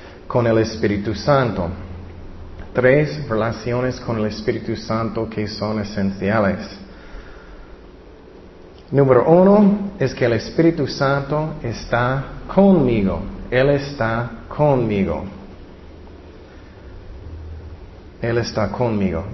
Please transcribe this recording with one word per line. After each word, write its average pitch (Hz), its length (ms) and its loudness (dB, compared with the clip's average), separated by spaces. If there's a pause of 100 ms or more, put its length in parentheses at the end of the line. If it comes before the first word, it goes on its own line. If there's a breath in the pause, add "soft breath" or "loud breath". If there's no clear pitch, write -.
(260 loud breath)
con 120 200 2
el 113 120 4
Espíritu 107 560 0
Santo. 104 560 0 (1080)
Tres 143 500 4
relaciones 120 680 -2
con 117 200 -4
el 107 80 0
Espíritu - 500 -4
Santo 113 520 -4
que 107 200 -4
son 107 320 -4
esenciales. 98 760 0 (2250 loud breath)
Número 131 360 6
uno 196 720 6
es 131 160 0
que 127 120 2
el 117 80 4
Espíritu 160 520 2
Santo 143 760 -2
está 120 640 0 (300)
conmigo. 123 640 6 (300)
Él 131 200 4
está 120 600 0 (180)
conmigo. 107 760 2 (3000 loud breath)
Él 117 160 0
está 107 300 0
conmigo. 101 640 0